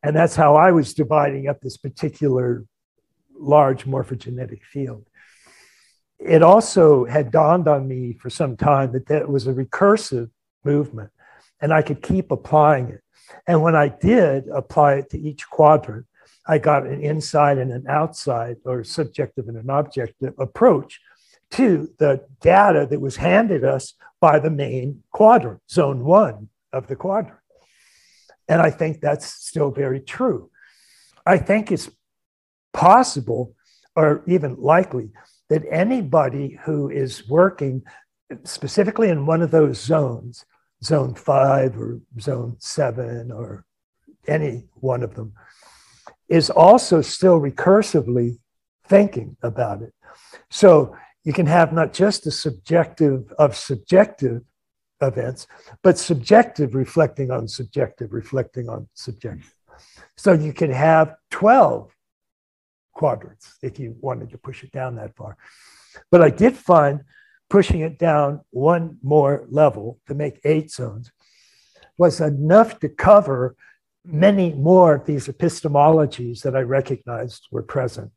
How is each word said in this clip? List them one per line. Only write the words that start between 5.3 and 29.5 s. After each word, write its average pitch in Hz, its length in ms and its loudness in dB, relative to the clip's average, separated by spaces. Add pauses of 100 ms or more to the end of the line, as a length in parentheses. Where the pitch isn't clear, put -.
It 165 240 4
also 165 640 6
had 127 260 -4
dawned 156 360 2
on 139 200 0
me 127 260 -8
for - 160 -14
some 131 280 -6
time 135 360 0
that 127 140 -6
that 151 220 -2
was 135 180 -4
a 131 60 -4
recursive 131 760 -2 (340)
movement, 143 480 -4 (500)
and 151 120 -2
I 156 80 2
could 151 200 -6
keep 190 300 -4
applying 147 580 2
it. - 120 -18 (460)
And 170 140 2
when 160 140 2
I 147 140 4
did 170 580 0
apply 143 480 0
it 139 160 -8
to - 80 -12
each 151 300 -12
quadrant, 151 580 2 (400)
I 160 100 0
got 139 300 0
an 139 140 -10
inside 147 580 0
and 127 120 -6
an 131 160 -10
outside, 135 800 -6
or 127 180 -6
subjective 135 640 -10
and 117 80 -14
an 113 140 -14
objective 135 680 -6
approach 160 600 0 (520)
to 175 380 0 (100)
the 139 260 0 (160)
data 170 480 4
that 139 120 -4
was 135 140 -8
handed 180 480 0
us 131 300 -4 (260)
by 156 200 4
the 151 100 -2
main 139 640 -8
quadrant, 214 580 4
zone 139 340 -2
one 139 460 2 (240)
of 131 140 -8
the 135 80 -10
quadrant. 190 440 -8 (1080)
And 165 140 0
I 160 100 2
think 160 280 -6
that's 147 260 -4
still - 460 -8